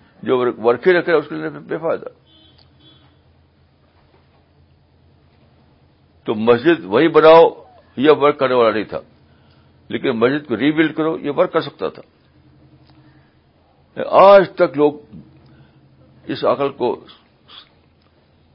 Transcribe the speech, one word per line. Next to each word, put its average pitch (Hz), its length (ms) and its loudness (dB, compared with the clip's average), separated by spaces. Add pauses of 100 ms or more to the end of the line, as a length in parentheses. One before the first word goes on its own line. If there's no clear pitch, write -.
(240)
جو 123 140 -2
ورک، 123 220 -4
ورک 120 280 0
ہی 185 60 4
نہ 175 60 2
کرے، 160 160 -2
اس 147 140 -2
کے 160 60 -10
لیے 156 140 -10
بے 147 280 -12
فائدہ۔ 156 280 -8 (4000)
تو 120 120 -6
مسجد 120 480 0
وہی 113 240 0
بناؤ، 156 580 4 (320)
یہ 143 140 2
ورک 143 280 0
کرنے 127 160 -2
والا 117 160 2
نہیں 104 120 -4
تھا، 82 160 -12 (880)
لیکن 123 220 -6
مسجد 131 380 -2
کو 113 100 -4
ری 139 140 0
بلڈ 156 240 -2
کرو، 160 240 -4
یہ 143 160 -8
ورک 180 180 -2
کر 160 80 -2
سکتا 92 280 -10
تھا۔ - 120 -14 (2000)
آج 190 460 6
تک 165 220 -2
لوگ 147 160 0 (1300)
اس 131 220 -10
عقل 135 240 -2
کو - 360 -6 (1500)